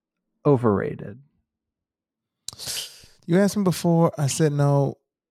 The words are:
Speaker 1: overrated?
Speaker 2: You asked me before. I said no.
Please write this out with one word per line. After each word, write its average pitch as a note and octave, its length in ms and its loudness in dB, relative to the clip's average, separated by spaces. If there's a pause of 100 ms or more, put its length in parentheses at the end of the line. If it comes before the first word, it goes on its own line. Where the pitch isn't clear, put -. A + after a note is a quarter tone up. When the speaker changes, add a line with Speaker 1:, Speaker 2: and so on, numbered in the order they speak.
(460)
Speaker 1:
overrated? A2+ 720 0 (2000)
Speaker 2:
You E3 120 2
asked G3+ 180 2
me G#3 80 0
before. E3+ 540 2
I D3 80 0
said D3 260 0
no. C#3+ 460 0 (320)